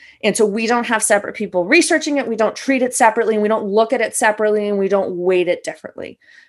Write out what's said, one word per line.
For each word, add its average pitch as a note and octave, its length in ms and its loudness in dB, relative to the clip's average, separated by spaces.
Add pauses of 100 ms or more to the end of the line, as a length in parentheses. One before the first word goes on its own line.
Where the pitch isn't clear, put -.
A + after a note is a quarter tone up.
(220)
And G#3 140 0
so G#3+ 100 4
we A3 220 -2
don't A#3+ 180 2
have A3 160 0
separate G#3 320 0
people F#3 300 -2
researching D#4 540 2
it. A#3+ 100 -2
We A3+ 80 -4
don't G#3+ 180 0
treat C4 280 -2
it B3 120 0
separately, A3 400 2
and G#3 80 0
we G#3 60 2
don't G#3+ 180 -2
look A3 260 2
at A3+ 80 0
it G#3+ 140 -4
separately, G#3+ 540 0
and G3+ 100 -2
we G3 80 0
don't F#3+ 300 -2
weight F3+ 320 0
it - 160 -2
differently. - 540 -12 (300)